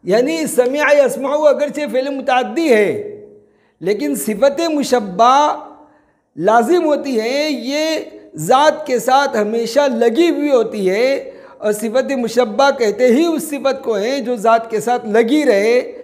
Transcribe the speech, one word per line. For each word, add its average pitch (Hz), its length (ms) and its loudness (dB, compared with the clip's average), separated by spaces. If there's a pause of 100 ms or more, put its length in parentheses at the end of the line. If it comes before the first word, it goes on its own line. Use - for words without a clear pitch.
यानी 262 440 0
समिअ 269 440 0
यसमाउ 277 520 0
अगरचे 294 440 0
फ़ेल 262 220 -2
मुतअद्दी 269 600 -2
है, 208 220 4 (880)
लेकिन 214 360 -2
सिफत 262 440 0 (100)
मुशब्बा 233 640 2 (1000)
लाजिम 233 480 2
होती 277 320 -2
है, 269 340 -2
ये 294 880 -6
ज़ात 262 500 2
के 247 120 -2
साथ 262 360 0
हमेशा 226 520 0
लगी 240 420 2
हुई 294 200 -2
होती 220 360 0
है। 240 500 -2 (220)
और 214 160 -2
सिफत 226 400 -2
मुशब्बा 247 580 0
कहते 240 360 0
ही 277 200 4
उस 320 220 -4
सिफत 269 360 -4
को 226 100 -2
है 247 260 -2
जो 240 160 -4
ज़ात 226 340 0
के 214 100 -2
साथ 240 260 -2
लगी 233 360 2
रहे। 220 380 2 (220)